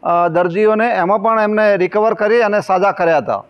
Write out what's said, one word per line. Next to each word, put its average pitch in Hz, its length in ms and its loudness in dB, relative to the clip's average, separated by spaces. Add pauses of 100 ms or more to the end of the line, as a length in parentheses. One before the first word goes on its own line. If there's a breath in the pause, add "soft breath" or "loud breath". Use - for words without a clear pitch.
અ, 170 240 0
દર્દીઓને 208 600 0
એમાં 196 340 -2
પણ 220 160 0
એમને 214 380 0
recover 208 360 0
કરી 214 280 0
અને 208 200 0
સાજા 190 300 0
કર્યા 170 260 0
હતા. 104 320 -4